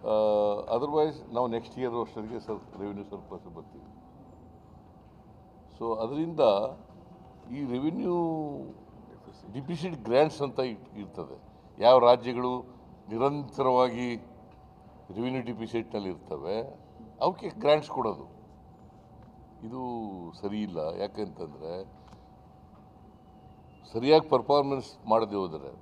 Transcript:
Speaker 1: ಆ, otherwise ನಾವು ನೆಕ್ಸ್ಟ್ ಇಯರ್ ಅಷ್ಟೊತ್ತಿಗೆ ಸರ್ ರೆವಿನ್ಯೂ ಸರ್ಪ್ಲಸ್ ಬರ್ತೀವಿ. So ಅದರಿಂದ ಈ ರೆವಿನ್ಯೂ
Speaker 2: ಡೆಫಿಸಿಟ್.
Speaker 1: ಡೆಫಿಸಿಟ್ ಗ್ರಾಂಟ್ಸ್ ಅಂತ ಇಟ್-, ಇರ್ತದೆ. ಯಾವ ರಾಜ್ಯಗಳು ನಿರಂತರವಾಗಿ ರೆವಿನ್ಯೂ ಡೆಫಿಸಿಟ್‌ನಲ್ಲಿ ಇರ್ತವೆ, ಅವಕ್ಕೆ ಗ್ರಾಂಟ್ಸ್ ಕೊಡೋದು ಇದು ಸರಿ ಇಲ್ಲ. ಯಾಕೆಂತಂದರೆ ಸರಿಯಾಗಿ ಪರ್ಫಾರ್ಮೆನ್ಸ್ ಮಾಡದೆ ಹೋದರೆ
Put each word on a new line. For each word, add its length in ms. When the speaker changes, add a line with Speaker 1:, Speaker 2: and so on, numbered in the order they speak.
Speaker 1:
ಆ, 720
otherwise 580
ನಾವು 140
ನೆಕ್ಸ್ಟ್ 320
ಇಯರ್ 140
ಅಷ್ಟೊತ್ತಿಗೆ 460
ಸರ್ 400
ರೆವಿನ್ಯೂ 240
ಸರ್ಪ್ಲಸ್ 520
ಬರ್ತೀವಿ. 300
So 180
ಅದರಿಂದ 420
ಈ 200
ರೆವಿನ್ಯೂ 880
Speaker 2:
ಡೆಫಿಸಿಟ್. 960
Speaker 1:
ಡೆಫಿಸಿಟ್ 500
ಗ್ರಾಂಟ್ಸ್ 380
ಅಂತ 180
ಇಟ್-, 400
ಇರ್ತದೆ. 420
ಯಾವ 180
ರಾಜ್ಯಗಳು 680
ನಿರಂತರವಾಗಿ 1160
ರೆವಿನ್ಯೂ 260
ಡೆಫಿಸಿಟ್‌ನಲ್ಲಿ 680
ಇರ್ತವೆ, 800
ಅವಕ್ಕೆ 280
ಗ್ರಾಂಟ್ಸ್ 400
ಕೊಡೋದು 380
ಇದು 140
ಸರಿ 220
ಇಲ್ಲ. 140
ಯಾಕೆಂತಂದರೆ 1080
ಸರಿಯಾಗಿ 380
ಪರ್ಫಾರ್ಮೆನ್ಸ್ 800
ಮಾಡದೆ 280
ಹೋದರೆ 460